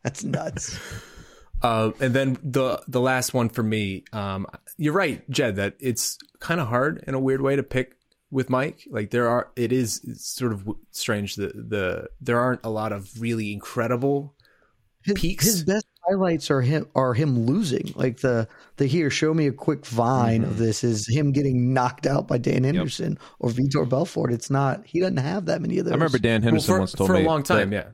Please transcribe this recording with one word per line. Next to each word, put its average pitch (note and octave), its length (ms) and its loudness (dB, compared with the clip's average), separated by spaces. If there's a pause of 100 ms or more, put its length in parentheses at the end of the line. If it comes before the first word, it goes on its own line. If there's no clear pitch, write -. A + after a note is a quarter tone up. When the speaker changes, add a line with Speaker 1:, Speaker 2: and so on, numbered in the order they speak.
Speaker 1:
That's - 220 -6
nuts. - 600 -6
Speaker 2:
<laughs> - 40 -16 (720)
Uh, A2 380 2
and C3 160 2
then C3+ 300 2
the, B2+ 420 0
the B2+ 140 0
last C3 340 0
one A#2+ 140 2
for A2+ 160 -2
me, G#2 480 -2
um, G2 340 -4 (300)
you're D3+ 160 0
right, D#3+ 360 -2
Jed, B2 280 0
that G2+ 240 -2
it's B2 360 -4 (240)
kinda E3 240 -2
hard B2+ 440 -2
in C3+ 60 -4
a C3 40 -2
weird C3 240 0
way C3+ 140 2
to C3+ 80 0
pick - 320 -4 (340)
with C3+ 180 -2
Mike. C3 400 -2
Like, G#2 220 -6
there A#2+ 180 2
are, A#2+ 280 0
it A#2+ 160 0
is B2+ 280 0 (240)
sort A#2+ 280 -2
of G2+ 80 -4
w-, G2+ 180 -8 (140)
strange G#2 420 -4
that G2 220 -4
the, G2+ 540 -4 (100)
there A#2+ 180 0
aren't B2 240 0
a A2+ 80 -6
lot G#2+ 220 -4
of G2 180 -10 (100)
really A2+ 320 -2
incredible B2 840 -2 (680)
Speaker 1:
His, G3+ 120 0
Speaker 2:
peaks. F#3 320 0
Speaker 1:
his F#3 180 0
best G3+ 200 0 (240)
highlights F#3 440 0
are C3+ 80 4
him, C#3+ 340 2
are C3 180 2
him B2 340 2
losing. D3+ 500 0
Like, B2 240 -2
the, A#2 260 0 (300)
the C#3 100 2
"Here, D3 240 2
show D#3 240 0
me D3+ 140 4
a C3 40 0
quick - 320 -4
vine A#2 600 2
of - 60 -2
Speaker 3:
Mm-hmm. A2 140 -2
Speaker 1:
this" A2 200 0
is A2 240 0
him C#3+ 240 2
getting C3 420 2
knocked B2+ 320 0
out C#3 220 0
by C3 100 2
Dan C3 240 2
Speaker 3:
Yep. C#3 140 2
Speaker 1:
Henderson - 420 -2 (220)
or A#2+ 100 0
Vitor C#3 380 0
Belfort. C3 440 0
It's A#2 160 -4
not, C3+ 380 0
he E3 140 -2
doesn't F#3 160 0
have D#3 300 -2
that E3+ 140 0
many - 200 -2
of - 60 -2
those. - 60 0
Speaker 3:
I B2 40 2
remember C#3+ 220 2
Dan A2+ 240 4
Speaker 2:
Well, A2+ 80 4
Speaker 3:
Henderson A2 240 4
Speaker 2:
for, F#2+ 40 4
Speaker 3:
once F#2+ 140 0
told F#2+ 160 2
Speaker 2:
for - 80 6
a - 20 6
Speaker 3:
me - 80 4
Speaker 2:
long D#3 160 2
time, - 280 2
Speaker 3:
that G#2 60 -2 (100)
Speaker 2:
yeah. A2 80 -18